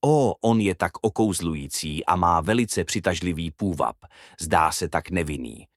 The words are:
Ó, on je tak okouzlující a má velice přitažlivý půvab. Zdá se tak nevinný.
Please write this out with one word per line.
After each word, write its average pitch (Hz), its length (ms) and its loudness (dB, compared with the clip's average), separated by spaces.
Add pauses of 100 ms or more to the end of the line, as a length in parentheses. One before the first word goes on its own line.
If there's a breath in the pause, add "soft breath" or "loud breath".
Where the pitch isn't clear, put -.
Ó, 143 360 4
on 113 200 4
je 95 140 2
tak 85 160 0 (100)
okouzlující 80 1040 -2
a 90 100 2
má 87 260 4
velice 107 420 0
přitažlivý 85 680 -2
půvab. 76 440 -2 (440 loud breath)
Zdá 80 320 2
se 85 180 -4
tak - 200 -4
nevinný. 69 680 -6